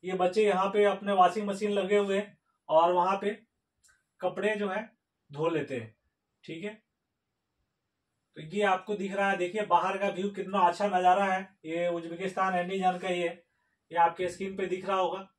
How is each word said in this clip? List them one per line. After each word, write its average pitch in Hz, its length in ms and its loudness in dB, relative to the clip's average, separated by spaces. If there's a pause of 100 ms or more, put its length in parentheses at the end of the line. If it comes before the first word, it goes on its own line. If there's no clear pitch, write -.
ये 185 80 -6
बच्चे 185 320 2
यहाँ 196 240 2
पे 208 160 4
अपने 202 280 0
washing 196 360 4
machine 202 220 -4
लगे 202 260 0
हुए 196 200 2
हैं 202 220 -6 (300)
और 165 240 4
वहाँ 180 300 2
पे 214 200 -4 (800)
कपड़े 190 360 -2
जो 202 120 -2
है 214 240 -6 (400)
धो 151 160 -2
लेते 143 280 -2
हैं, 113 200 -12 (480)
ठीक 165 200 -12
है। 214 180 -12 (1500)
तो 156 80 -16
ये 180 200 -4
आपको 196 320 0
दिख 190 200 -6
रहा 196 160 0
है, 185 60 0
देखिए 180 300 -4
बाहर 180 320 2
का 196 100 -2
view 180 220 -4
कितना 190 280 -6
अच्छा 175 280 2
नज़ारा 185 380 4
है। 190 400 -4
ये 170 240 -2
उज्बेकिस्तान 170 680 -2
एंडी 180 240 -2
जान 185 200 2
का 190 100 -6
ही 180 120 -2
है, 170 240 -4 (480)
ये 170 60 -2
आपके 175 300 2
screen 190 280 -8
पे 190 100 -4
दिख 185 220 -6
रहा 196 80 0
होगा। 185 320 -2 (100)